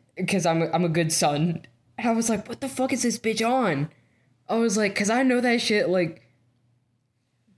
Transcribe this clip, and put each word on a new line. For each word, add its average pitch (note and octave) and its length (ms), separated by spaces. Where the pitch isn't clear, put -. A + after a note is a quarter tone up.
'Cause F#3 180
I'm E3 160
a, E3 100
I'm E3+ 120
a E3+ 60
good D#3+ 240
son. D#3+ 500
And A#3+ 120
I - 20
was A3+ 180
like, G#3+ 200
"What A#3 100
the C#4 80
fuck C4 240
is B3+ 120
this A#3 140
bitch A3 320
on?" F3+ 380
I A3 80
was A3+ 180
like, G#3 180
"'Cause G#3 160
I B3 140
know B3 160
that A#3+ 220
shit, G#3 260
like, F3 340